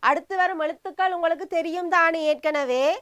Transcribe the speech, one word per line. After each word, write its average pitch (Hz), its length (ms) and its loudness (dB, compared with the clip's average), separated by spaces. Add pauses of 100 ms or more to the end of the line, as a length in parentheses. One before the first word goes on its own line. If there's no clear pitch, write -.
அடுத்து 311 380 0
வரும் 359 240 0
எழுத்துக்கள் 370 500 -4
உங்களுக்கு 339 300 -2 (120)
தெரியும் 339 360 -4
தானே 330 260 4 (120)
ஏற்கனவே? 285 520 0 (180)